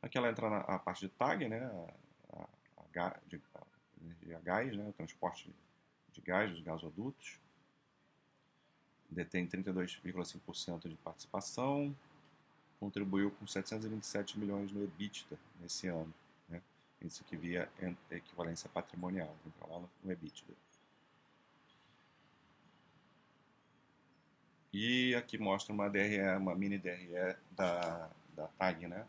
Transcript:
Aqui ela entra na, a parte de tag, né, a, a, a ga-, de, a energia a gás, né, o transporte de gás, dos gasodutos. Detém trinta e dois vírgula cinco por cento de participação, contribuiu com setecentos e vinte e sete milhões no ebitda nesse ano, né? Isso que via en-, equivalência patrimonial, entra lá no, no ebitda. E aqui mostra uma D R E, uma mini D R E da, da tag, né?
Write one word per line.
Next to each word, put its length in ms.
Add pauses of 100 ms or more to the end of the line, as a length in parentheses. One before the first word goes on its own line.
Aqui 160
ela 120
entra 200
na, 100
a 200
parte 220
de 80
tag, 380
né, 180
a, 720
a, 40 (340)
a 140
ga-, 360
de, 140 (120)
a 80 (400)
energia 360
a 20
gás, 360
né, 120
o 60
transporte 600 (580)
de 100
gás, 300
dos 100
gasodutos. 800 (1700)
Detém 360
trinta 240
e 40
dois 220
vírgula 300
cinco 200
por 100
cento 320
de 80
participação, 1000 (840)
contribuiu 520
com 140
setecentos 400
e 40
vinte 140
e 40
sete 320
milhões 320
no 120
ebitda 540 (220)
nesse 280
ano, 260 (340)
né? 140 (400)
Isso 220
que 120
via 340 (120)
en-, 160 (120)
equivalência 600
patrimonial, 680 (100)
entra 220
lá 120
no, 100 (140)
no 80
ebitda. 420 (4000)
E 420
aqui 220
mostra 360
uma 160
D 100
R 160
E, 220
uma 160
mini 240
D 120
R 240
E 240 (180)
da, 540 (260)
da 140
tag, 380
né? 220